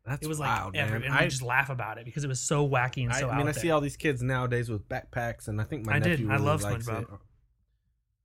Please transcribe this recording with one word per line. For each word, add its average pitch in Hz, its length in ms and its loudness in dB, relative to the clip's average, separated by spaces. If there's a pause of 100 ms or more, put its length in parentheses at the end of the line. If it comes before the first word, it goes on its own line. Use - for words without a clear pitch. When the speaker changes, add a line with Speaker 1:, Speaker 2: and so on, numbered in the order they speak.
Speaker 1:
That's 135 160 -4
Speaker 2:
it 156 40 -8
was, 156 140 -2
like, 139 80 0
Speaker 1:
wild, 104 260 0
Speaker 2:
every, 117 260 0
Speaker 1:
man. 127 80 -4
Speaker 2:
and 139 100 0
we 165 80 6
Speaker 1:
I - 20 0
Speaker 2:
just 131 140 -4
laugh 127 260 2
about 110 300 -6
it 117 80 -14
because 143 180 -6
it 143 40 -2
was 131 120 -4
so 147 260 2
wacky 127 380 0
and 117 80 0
Speaker 1:
I, 131 80 2
Speaker 2:
so 135 80 0
Speaker 1:
I 110 80 0
mean, 143 100 2
Speaker 2:
out 151 40 2
Speaker 1:
I - 20 -2
see 175 160 -2
Speaker 2:
there. 160 60 4
Speaker 1:
all 151 80 4
these 139 160 -4
kids 135 240 0
nowadays 123 480 0
with 104 180 -4
backpacks, 120 600 -6
and 107 120 -2
I 104 40 0
think 123 200 -6
my 110 120 2
Speaker 2:
I - 20 4
did. 175 140 4
Speaker 1:
nephew 117 180 0
Speaker 2:
I - 60 2
Speaker 1:
really 139 100 2
Speaker 2:
love 151 160 2
Speaker 1:
likes 117 260 -2
Speaker 2:
SpongeBob. 113 140 -4
Speaker 1:
it. 120 60 -10 (1160)